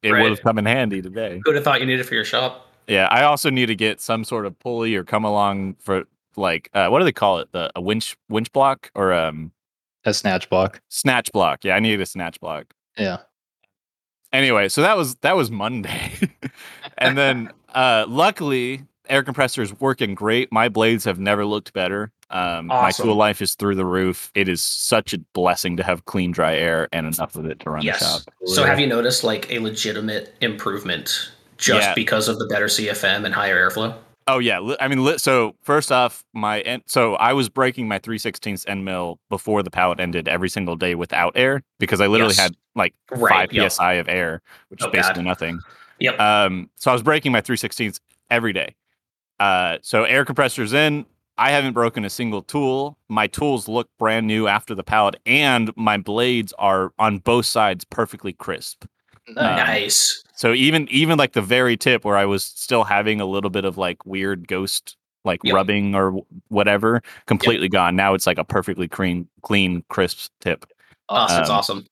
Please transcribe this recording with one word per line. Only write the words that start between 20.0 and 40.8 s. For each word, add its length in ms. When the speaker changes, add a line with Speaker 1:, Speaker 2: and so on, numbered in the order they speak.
Speaker 1:
great. 360
My 180
blades 340
have 160
never 260
looked 280
better. 380
Um, 360
my 80
Speaker 2:
Awesome. 200
Speaker 1:
tool 80
life 260
is 120
through 220
the 100
roof. 480
It 160
is 140
such 500
a 60
blessing 440
to 60
have 220
clean, 260
dry 240
air 360
and 140
enough 300
of 100
it 140
to 100
run 120
the 60
Speaker 2:
Yes. 120
Speaker 1:
shop. 220
Speaker 2:
So 180
have 160
you 80
noticed, 360
like, 280
a 80
legitimate 840
improvement 880
just 320
Speaker 1:
Yeah. 40
Speaker 2:
because 340
of 120
the 80
better 220
C 200
F 140
M 220
and 100
higher 340
airflow? 260
Speaker 1:
Oh, 120
yeah. 200
Li-, 200
I 80
mean, 180
li-, 140
so 420
first 300
off, 320
my 280
en-, 260
so 280
I 180
was 160
breaking 380
my 120
three 180
sixteenths 500
end 180
mill 340
before 320
the 80
pallet 300
ended 280
every 220
single 280
day 180